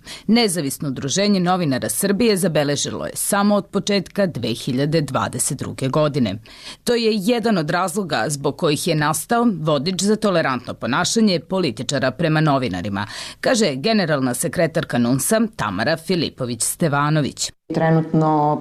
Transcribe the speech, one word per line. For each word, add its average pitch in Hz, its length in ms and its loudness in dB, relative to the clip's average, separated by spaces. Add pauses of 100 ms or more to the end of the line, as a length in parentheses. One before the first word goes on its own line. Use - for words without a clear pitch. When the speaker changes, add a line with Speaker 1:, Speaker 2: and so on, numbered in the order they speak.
(260)
Speaker 1:
Nezavisno 180 600 0
udruženje 143 520 0
novinara 165 480 0
Srbije 202 480 2
zabeležilo 143 680 0
je - 80 -10
samo - 400 2
od 208 120 0
početka 202 600 -2
dve 120 280 -2
hiljade 143 460 0
dvadeset 131 580 -2
druge 120 300 -4
godine. 135 500 0 (460)
To 240 100 0
je 233 200 2
jedan 220 440 2
od 151 120 -2
razloga 175 580 0
zbog 143 280 -4
kojih 151 320 0
je 160 60 2
nastao 156 520 0 (140)
vodič 156 420 0
za 208 140 2
tolerantno 160 580 0
ponašanje 170 680 2
političara 135 680 -2
prema 156 300 0
novinarima, 104 680 0 (340)
kaže 208 360 2
generalna 151 580 0
sekretarka 160 640 -2
nunsa 131 420 2 (160)
Tamara 110 400 -2
Filipović-Stevanović. 147 1600 -2 (220)
Speaker 2:
Trenutno 156 880 2